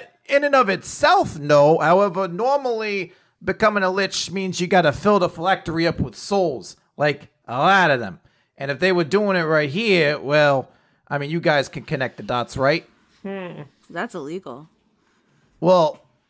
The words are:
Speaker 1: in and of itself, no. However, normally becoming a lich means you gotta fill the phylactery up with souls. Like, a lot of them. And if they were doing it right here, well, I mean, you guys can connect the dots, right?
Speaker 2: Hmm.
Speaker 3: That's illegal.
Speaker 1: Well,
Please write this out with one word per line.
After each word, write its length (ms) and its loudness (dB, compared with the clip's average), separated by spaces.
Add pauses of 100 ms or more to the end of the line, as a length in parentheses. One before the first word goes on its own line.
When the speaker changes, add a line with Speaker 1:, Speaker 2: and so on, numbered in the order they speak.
(260)
Speaker 1:
in 180 0
and 100 2
of 140 4
itself, 720 0
no. 400 6
However, 500 2
normally 840 -4 (300)
becoming 400 0
a 80 0
lich 400 -4
means 300 -6
you 60 0
gotta 260 4
fill 260 2
the 120 2
phylactery 560 -2
up 140 -2
with 140 -6
souls. 640 -4 (220)
Like, 300 -2 (200)
a 100 -8
lot 320 4
of 80 2
them. 220 -10 (380)
And 120 -8
if 80 -6
they 140 2
were 120 2
doing 340 0
it 60 0
right 260 0
here, 500 0
well, 500 2 (380)
I 80 -6
mean, 140 -6
you 100 -4
guys 280 0
can 160 -14
connect 340 -6
the 40 -16
dots, 360 -6
right? 280 0 (360)
Speaker 2:
Hmm. 400 -12 (260)
Speaker 3:
That's 260 -10
illegal. 540 -12 (920)
Speaker 1:
Well, 380 2 (320)